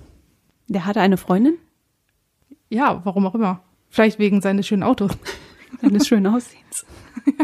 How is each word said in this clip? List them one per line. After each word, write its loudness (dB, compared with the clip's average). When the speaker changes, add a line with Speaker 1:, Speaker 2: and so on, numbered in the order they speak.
Speaker 1:
Der -4
hatte -2
eine 4
Freundin? 0
Speaker 2:
Ja, -2
warum -2
auch -6
immer. -2
Vielleicht 2
wegen 2
seines -2
schönen -2
Autos. 0
<laughs> -18
Speaker 1:
Seines 2
schönen 2
Aussehens. -6
Speaker 2:
<laughs> -20